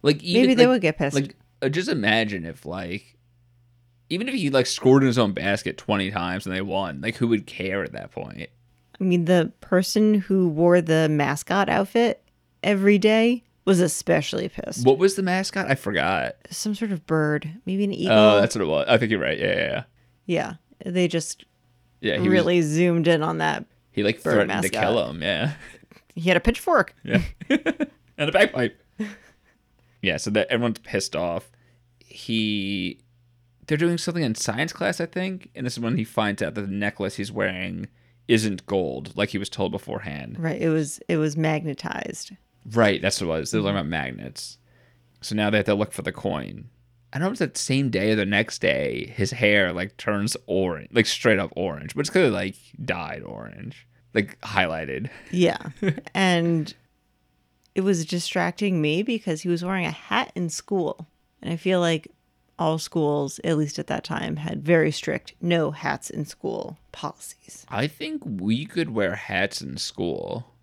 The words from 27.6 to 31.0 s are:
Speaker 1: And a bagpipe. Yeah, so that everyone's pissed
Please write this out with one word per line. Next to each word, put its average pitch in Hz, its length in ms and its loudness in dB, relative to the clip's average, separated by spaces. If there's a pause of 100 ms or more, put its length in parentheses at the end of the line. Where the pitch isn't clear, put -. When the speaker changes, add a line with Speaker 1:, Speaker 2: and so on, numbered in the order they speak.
Speaker 1:
And 147 100 0
a 156 40 -4
bagpipe. 180 480 2 (1200)
Yeah, 85 160 0
so - 120 -4
that 104 180 2
everyone's 117 320 0
pissed - 360 -4